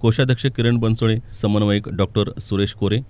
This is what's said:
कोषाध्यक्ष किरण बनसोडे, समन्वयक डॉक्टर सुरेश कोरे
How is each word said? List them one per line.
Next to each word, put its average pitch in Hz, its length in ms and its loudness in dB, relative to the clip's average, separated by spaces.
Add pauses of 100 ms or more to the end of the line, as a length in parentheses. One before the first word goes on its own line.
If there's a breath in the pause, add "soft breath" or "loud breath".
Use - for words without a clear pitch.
कोषाध्यक्ष 127 460 2
किरण 120 300 2
बनसोडे, 113 400 2 (160)
समन्वयक 104 560 0
डॉक्टर 98 500 -2
सुरेश 98 360 -2
कोरे 101 240 -2 (120)